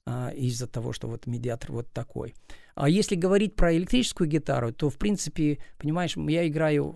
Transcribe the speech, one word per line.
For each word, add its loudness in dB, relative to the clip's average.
а, -4
из-за -4
того, -6
что -8
вот -8
медиатор -6
вот -6
такой. -8
А 2
если 4
говорить 2
про 6
электрическую 2
гитару, 0
то, 0
в -6
принципе, 0
понимаешь, -2
м, -4
я 2
играю, 2